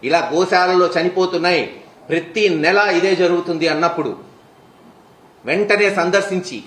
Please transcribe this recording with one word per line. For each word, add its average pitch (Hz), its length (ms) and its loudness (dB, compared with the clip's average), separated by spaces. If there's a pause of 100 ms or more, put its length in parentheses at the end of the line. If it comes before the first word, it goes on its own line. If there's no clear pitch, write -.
ఇలా 160 300 0
గోశాలలో 180 540 2
చనిపోతున్నాయి, 175 920 -2 (280)
ప్రతి 170 400 0
నెల 165 280 2
ఇదే 190 380 2
జరుగుతుంది 175 520 0
అన్నప్పుడు 151 500 -2 (1300)
వెంటనే 196 500 0
సందర్శించి 180 720 -2